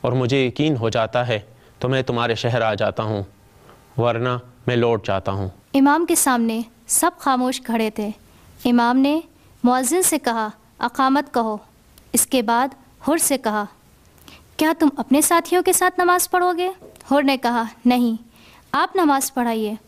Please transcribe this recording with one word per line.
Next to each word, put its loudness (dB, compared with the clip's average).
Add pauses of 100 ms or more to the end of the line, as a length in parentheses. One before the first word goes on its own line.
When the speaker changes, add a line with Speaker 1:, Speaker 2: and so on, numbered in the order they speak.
Speaker 1:
اور -2
مجھے 0
یقین -2
ہو -2
جاتا -2
ہے -2 (400)
تو -2
میں 0
تمہارے -2
شہر -2
آ 0
جاتا -2
ہوں، -4 (760)
ورنہ 0 (380)
میں 0
لوٹ 0
جاتا -2
ہوں۔" -4 (260)
Speaker 2:
امام 2
کے 0
سامنے -2 (260)
سب 0
خاموش -2
کھڑے -2
تھے۔ -6 (560)
امام 4
نے 2 (440)
مؤذن 2
سے 0
کہا، -4 (300)
"اقامت 0
کہو۔" -2 (560)
اس 0
کے 0
بعد 0 (400)
حر 2
سے 0
کہا، -4 (920)
"کیا 2
تم 4 (100)
اپنے 0
ساتھیوں 2
کے 2
ساتھ 0
نماز 2
پڑھو 2
گے؟" -2 (420)
حر 4
نے 2
کہا، -2 (220)
"نہیں، 2 (500)
آپ -2
نماز 0
پڑھائیے -2 (140)